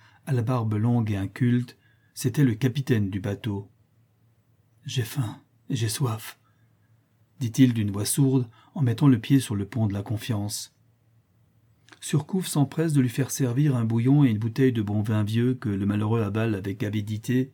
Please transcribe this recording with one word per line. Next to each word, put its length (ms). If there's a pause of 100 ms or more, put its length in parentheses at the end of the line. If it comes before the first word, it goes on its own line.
(260)
à 80
la 80
barbe 320
longue 380
et 60
inculte. 600 (380)
C'était 280
le 120
capitaine 560
du 80
bateau. « 500 (1160)
J'ai 180
faim 360 (300)
et 60
j'ai 140
soif », 500 (1000)
dit-il 340
d'une 180
voix 140
sourde 440 (240)
en 80
mettant 260
le 120
pied 200
sur 140
le 120
pont 200
de 80
la 80
Confiance. 720 (1300)
Surcouf 460
s'empresse 460
de 80
lui 80
faire 200
servir 460
un 100
bouillon 400
et 40
une 100
bouteille 320
de 100
bon 220
vin 200
vieux 300
que 160
le 160
malheureux 380
avale 320
avec 260
avidité, 720